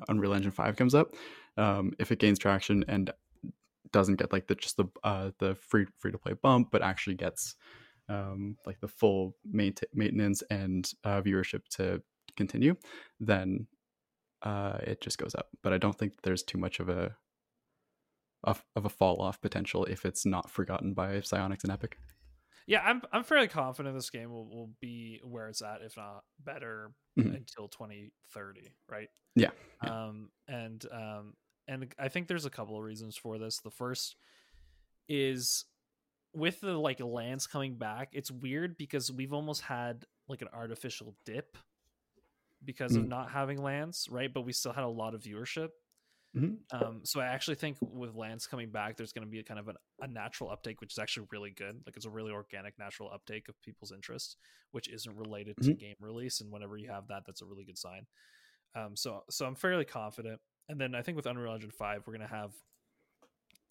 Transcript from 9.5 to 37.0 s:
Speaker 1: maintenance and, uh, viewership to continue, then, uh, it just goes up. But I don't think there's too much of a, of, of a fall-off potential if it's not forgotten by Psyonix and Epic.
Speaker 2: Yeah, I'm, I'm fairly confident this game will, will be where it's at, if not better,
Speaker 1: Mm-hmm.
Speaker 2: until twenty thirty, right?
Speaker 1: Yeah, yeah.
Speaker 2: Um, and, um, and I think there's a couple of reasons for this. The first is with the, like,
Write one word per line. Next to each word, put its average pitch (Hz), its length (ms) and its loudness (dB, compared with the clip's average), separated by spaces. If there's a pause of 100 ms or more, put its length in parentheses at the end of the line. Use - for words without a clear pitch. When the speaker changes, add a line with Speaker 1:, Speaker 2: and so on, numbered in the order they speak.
Speaker 1:
maintenance 104 580 4
and, 95 400 2 (140)
uh, 101 160 4
viewership 95 480 2
to 95 340 0 (340)
continue, 123 380 6 (440)
then, 104 480 4 (760)
uh, 101 400 -2
it - 180 -4
just - 180 -4
goes - 160 -4
up. - 140 -4 (140)
But 98 100 4
I 95 60 6
don't 101 180 4
think 104 260 -2
there's 92 200 2
too - 160 -4
much 90 200 -2
of 90 100 -2
a, 90 280 0 (1300)
of, - 220 2 (100)
of 104 100 0
a 101 40 2
fall-off 92 520 4
potential 95 440 0
if 95 200 -4
it's - 200 0
not 92 240 2
forgotten 95 440 0
by 95 260 0
Psyonix 95 440 0
and 101 80 0
Epic. - 260 -6 (680)
Speaker 2:
Yeah, 208 140 6
I'm, 240 200 4 (100)
I'm 240 120 2
fairly 277 240 8
confident 135 480 -2
this 127 140 -6
game 117 220 -10
will, 113 160 -10
will 113 320 -12
be 117 440 -12
where 120 260 -10
it's 107 120 -6
at, 107 200 -8
if 110 160 -14
not 101 260 -14 (160)
better, 113 540 -10 (240)
Speaker 1:
Mm-hmm. 113 160 4
Speaker 2:
until 110 340 -12
twenty 104 440 -16 (200)
thirty, 101 420 -16 (160)
right? 107 200 -10 (260)
Speaker 1:
Yeah, 113 160 6 (300)
yeah. - 100 -4
Speaker 2:
Um, 107 400 -8 (160)
and, 113 440 -10
um, 107 440 -12 (320)
and 131 320 -10
I 135 100 -2
think 175 180 -4
there's 170 180 -2
a 139 60 -4
couple 107 260 -8
of 107 60 -8
reasons 110 340 -10
for 110 220 -6
this. 110 220 -6
The 110 100 -14
first - 460 -6 (920)
is 135 560 0 (680)
with 165 280 0
the, 185 180 -2
like, 139 220 0